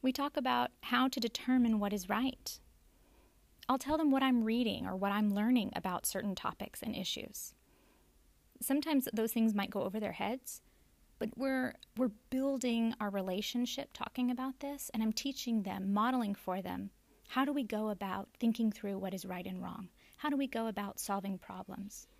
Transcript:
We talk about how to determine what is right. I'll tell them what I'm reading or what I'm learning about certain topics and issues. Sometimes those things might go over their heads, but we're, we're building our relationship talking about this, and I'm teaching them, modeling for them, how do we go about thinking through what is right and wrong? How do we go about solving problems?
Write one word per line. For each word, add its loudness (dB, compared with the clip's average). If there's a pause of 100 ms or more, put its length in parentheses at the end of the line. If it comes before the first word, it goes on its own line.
We 2
talk -2
about 2 (120)
how 4
to -2
determine 2
what 0
is -4
right. -2 (1080)
I'll 2
tell 0
them 4
what 4
I'm 4
reading 0
or -4
what 0
I'm 4
learning 4
about -2
certain -2
topics -6
and -4
issues. -8 (1040)
Sometimes 2
those 0
things 4
might 0
go -2
over -2
their -2
heads, -4 (560)
but -2
we're, 0 (240)
we're 2 (180)
building 2
our -2
relationship -2
talking -2
about -2
this, -8
and 0
I'm 4
teaching 0
them, -2
modeling 2
for -4
them, -6 (380)
how 2
do 0
we 0
go -2
about -4 (100)
thinking 4
through -4
what -4
is -8
right -6
and -6
wrong? -10 (280)
How -2
do 4
we 2
go -2
about -4
solving -2
problems? -12 (140)